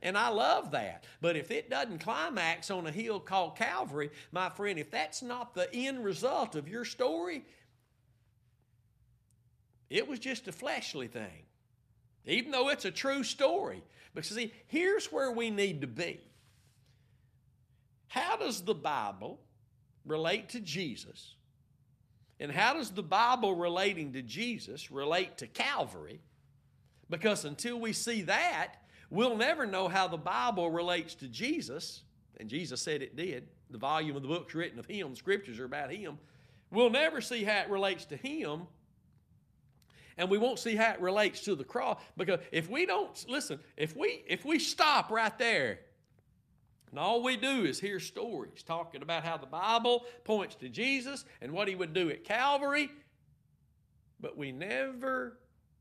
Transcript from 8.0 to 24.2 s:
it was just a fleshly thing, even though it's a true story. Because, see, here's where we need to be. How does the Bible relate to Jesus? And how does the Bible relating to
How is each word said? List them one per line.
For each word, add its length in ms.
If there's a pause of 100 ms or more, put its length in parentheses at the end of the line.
it 180
was 120
just 300
a 40
fleshly 560
thing, 380 (800)
even 240
though 180
it's 160
a 60
true 340
story. 580 (300)
Because, 240
see, 160 (140)
here's 440
where 220
we 160
need 320
to 60
be. 340 (1900)
How 280
does 280
the 100
Bible 640 (640)
relate 440
to 100
Jesus? 800 (1040)
And 100
how 240
does 160
the 120
Bible 520
relating 600
to 80